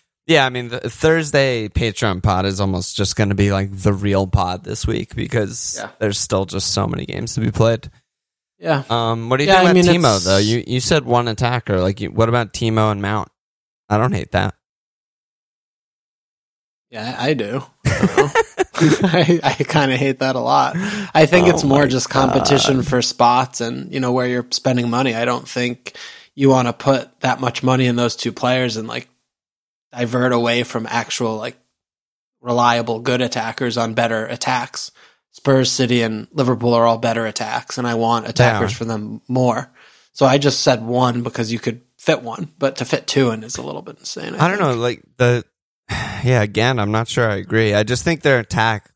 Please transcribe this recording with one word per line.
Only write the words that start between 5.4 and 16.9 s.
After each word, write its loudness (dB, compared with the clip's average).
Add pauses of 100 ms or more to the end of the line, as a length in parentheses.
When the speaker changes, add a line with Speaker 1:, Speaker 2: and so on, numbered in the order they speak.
Speaker 2:
Yeah. -10 (120)
Speaker 1:
there's -2
still -2
just -6
so 0
many -6
games -8
to -4
be 0
played. 0 (720)
Speaker 2:
Yeah. -2
Speaker 1:
Um, -2
what 0
do 0
you 0
Speaker 2:
Yeah, 6
Speaker 1:
think 6
Speaker 2:
I 4
Speaker 1:
about 6
Speaker 2:
mean, 4
Speaker 1:
Timo 6
Speaker 2:
it's -2
Speaker 1:
though? 4
You, 2
you -2
said 0
one 2
attacker. -2
Like, 0
you, -6
what 2
about 0
Timo 0
and -4
Mount? -4 (600)
I 2
don't 2
hate -6
that. 0 (2250)
Speaker 2:
Yeah, -10